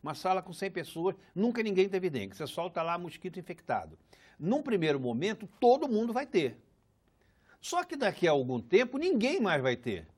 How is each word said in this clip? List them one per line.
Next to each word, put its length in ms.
uma 120
sala 280
com 100
cem 180
pessoas, 440
nunca 280
ninguém 260
teve 220
dengue, 260
você 100
solta 360
lá 160
mosquito 400
infectado. 600
Num 240
primeiro 360
momento, 500
todo 280
mundo 240
vai 140
ter. 300
Só 240
que 100
daqui 320
a 60
algum 280
tempo, 380
ninguém 420
mais 220
vai 140
ter. 420